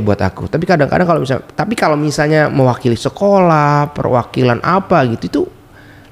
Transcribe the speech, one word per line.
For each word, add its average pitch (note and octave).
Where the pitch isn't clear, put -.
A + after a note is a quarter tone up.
buat G#2
aku. F#2+
Tapi E3
kadang-kadang E3
kalau D#3+
misal, C3
tapi G3+
kalau E3
misalnya D3+
mewakili B2
sekolah, D3+
perwakilan A#2+
apa D#3+
gitu, A2+
itu C#4+